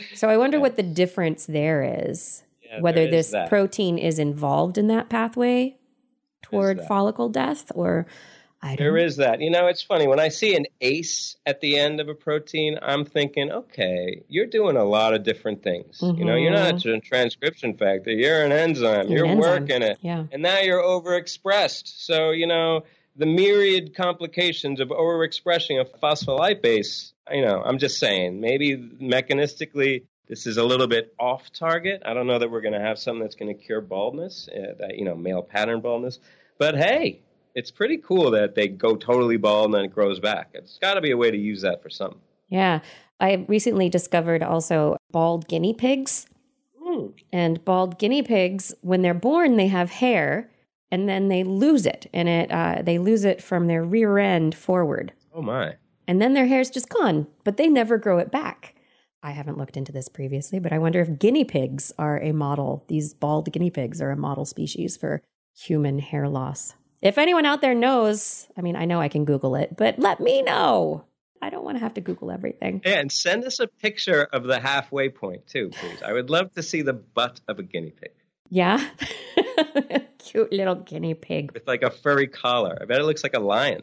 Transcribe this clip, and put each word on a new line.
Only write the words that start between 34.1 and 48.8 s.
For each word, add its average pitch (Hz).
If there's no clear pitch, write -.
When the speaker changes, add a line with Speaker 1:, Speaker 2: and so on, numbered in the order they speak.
Speaker 2:
uh, 101
that, 98
you 101
know, 87
male 87
pattern 110
baldness. 120
But 147
hey, 220
it's -
pretty 269
cool 170
that 104
they 104
go 107
totally 120
bald 104
and 107
then 101
it 92
grows 98
back. 95
It's -
gotta 196
be 147
a 120
way 117
to 104
use 104
that 95
for 80
something. -
Speaker 1:
Yeah. 185
I 190
recently 202
discovered 170
also 160
bald 165
guinea 170
pigs. 269
Speaker 2:
Hmm. 311
Speaker 1:
And 170
bald 185
guinea 254
pigs, 190